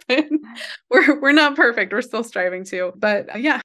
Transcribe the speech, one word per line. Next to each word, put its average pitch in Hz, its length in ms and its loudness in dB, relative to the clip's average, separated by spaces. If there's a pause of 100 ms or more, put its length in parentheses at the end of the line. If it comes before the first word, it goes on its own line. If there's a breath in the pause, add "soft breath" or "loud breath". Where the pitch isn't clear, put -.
But 285 180 0 (680 loud breath)
we're, 294 300 4
we're 277 100 4
not 294 240 4
perfect. 233 360 0
We're 220 120 -2
still 233 200 -6
striving 185 420 -4
to. 185 300 -6
But, 208 380 -2
uh, 208 60 -10
yeah, 262 260 0